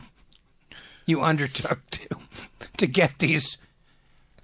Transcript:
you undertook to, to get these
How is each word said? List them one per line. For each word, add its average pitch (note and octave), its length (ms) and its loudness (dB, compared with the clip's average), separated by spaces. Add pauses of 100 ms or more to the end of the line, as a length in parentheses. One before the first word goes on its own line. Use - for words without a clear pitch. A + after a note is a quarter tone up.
(1040)
you D#3+ 160 2
undertook C#3+ 580 0 (120)
to, - 160 -6 (720)
to F3 80 2
get D3+ 340 2
these D#3 380 0 (880)